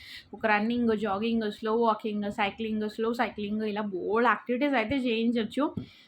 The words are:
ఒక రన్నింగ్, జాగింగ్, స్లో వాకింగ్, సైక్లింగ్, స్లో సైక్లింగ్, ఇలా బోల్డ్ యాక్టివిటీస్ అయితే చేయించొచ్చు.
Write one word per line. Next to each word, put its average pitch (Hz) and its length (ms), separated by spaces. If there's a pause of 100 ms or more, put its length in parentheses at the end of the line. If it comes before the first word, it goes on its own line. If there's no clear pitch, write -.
(320)
ఒక 208 140
రన్నింగ్, 226 520
జాగింగ్, 214 540
స్లో 220 260
వాకింగ్, 214 540
సైక్లింగ్, 214 580
స్లో 226 240
సైక్లింగ్, 214 520
ఇలా 214 220
బోల్డ్ 196 420
యాక్టివిటీస్ 247 480
అయితే 226 220
చేయించొచ్చు. 233 680 (420)